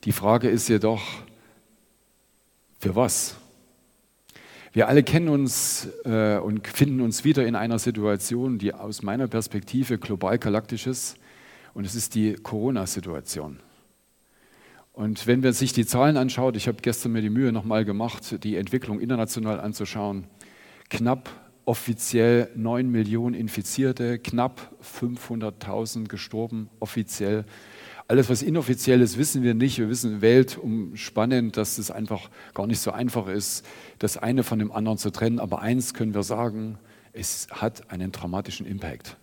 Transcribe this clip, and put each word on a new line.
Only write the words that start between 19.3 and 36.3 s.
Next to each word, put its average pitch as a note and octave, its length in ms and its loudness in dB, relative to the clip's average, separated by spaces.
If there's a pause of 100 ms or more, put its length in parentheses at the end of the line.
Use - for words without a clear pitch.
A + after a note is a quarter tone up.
anzuschauen, G2+ 640 -6 (640)
knapp B2+ 400 0 (380)
offiziell A#2 880 2
neun A#2+ 360 -2
Millionen A#2 440 2
Infizierte, A#2+ 840 -2
knapp - 600 -2
fünfhunderttausend A2+ 1300 -6
gestorben, A2 640 -6 (100)
offiziell. G#2 640 -2 (640)
Alles, B2 220 6
was B2 120 2
inoffiziell C3 580 4
ist, A#2 180 4
wissen C#3 240 0
wir A#2+ 100 4
nicht. B2 260 2
Wir A2 100 0
wissen A2+ 340 -2
weltumspannend, A2+ 1300 4
dass G#2+ 220 -2
es G2+ 120 -6
einfach G#2+ 400 -6 (240)
gar G2+ 140 -2
nicht A#2 100 0
so - 140 -4
einfach A#2 340 -2
ist, F#2+ 400 -4 (320)
das - 180 0
eine A#2+ 280 0
von A2 160 -2
dem G#2 100 -2
anderen A2 260 -2
zu G#2 140 -4
trennen. A2+ 300 0
Aber F#2+ 200 -4
eins A#2+ 320 -2
können A2 220 -2
wir G2+ 80 0
sagen, A2 560 -4 (340)